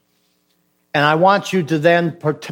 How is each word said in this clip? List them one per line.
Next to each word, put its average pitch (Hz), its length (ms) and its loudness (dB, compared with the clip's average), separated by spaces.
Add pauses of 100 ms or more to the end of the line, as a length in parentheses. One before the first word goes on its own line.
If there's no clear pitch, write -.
(920)
and 147 120 0
I 151 100 2
want 190 380 0
you 185 100 0
to 156 160 -2
then 170 380 2
pot-, 151 360 -6